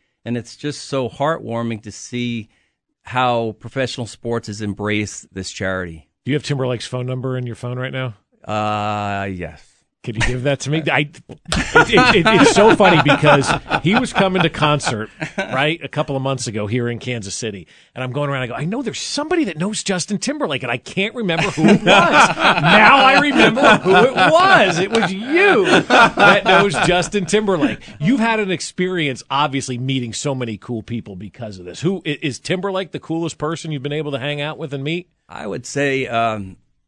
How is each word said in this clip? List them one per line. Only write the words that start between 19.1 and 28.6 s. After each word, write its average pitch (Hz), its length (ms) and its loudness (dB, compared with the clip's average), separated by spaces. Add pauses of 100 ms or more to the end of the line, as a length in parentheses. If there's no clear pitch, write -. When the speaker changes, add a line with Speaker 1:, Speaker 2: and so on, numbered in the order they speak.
Speaker 2:
that 175 140 -6
knows 196 240 -6
Justin 190 340 -4
Timberlake, 226 460 -4
and 120 100 -4
I 127 60 -2
can't 202 360 -6
remember 180 360 -2
who 160 160 2
it 202 160 6
was." - 20 -8
Now 208 1200 6
I 269 160 6
remember 262 400 2 (160)
who 190 180 2
it 247 200 4
was. 294 640 6
It 202 120 -2
was 214 220 0
you 269 540 2
that 208 800 4
knows 190 260 4 (140)
Justin 180 400 0
Timberlake. 196 540 0 (200)
You've 214 200 2
had 226 200 0
an 196 100 -4
experience, 170 800 -4